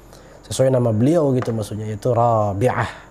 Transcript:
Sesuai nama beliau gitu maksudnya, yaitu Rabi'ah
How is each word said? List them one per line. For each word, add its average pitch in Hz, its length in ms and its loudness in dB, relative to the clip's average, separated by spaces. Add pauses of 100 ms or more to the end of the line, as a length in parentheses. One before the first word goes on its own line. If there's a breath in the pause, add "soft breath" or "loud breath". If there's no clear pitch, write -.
(440 loud breath)
Sesuai 131 240 0
nama 123 240 2
beliau 139 400 2
gitu 123 240 -2
maksudnya, 107 320 -8
yaitu 110 240 -2
Rabi'ah 113 760 0 (220 loud breath)